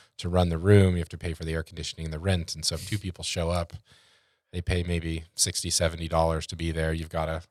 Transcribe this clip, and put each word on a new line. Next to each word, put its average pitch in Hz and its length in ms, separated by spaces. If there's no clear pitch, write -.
to - 100
run 87 200
the 82 100
room, 95 360
you 87 60
have 80 80
to 82 100
pay 85 160
for 82 100
the 80 100
air 80 100
conditioning 82 400
and 78 100
the 78 60
rent. 90 340
And 78 100
so - 120
if 85 120
two 107 100
people 95 260
show 85 260
up, 87 220
they 90 80
pay 90 220
maybe 82 440
sixty, - 340
seventy 82 380
dollars 82 400
to 85 80
be 82 160
there. 80 200
You've 82 160
gotta, 80 420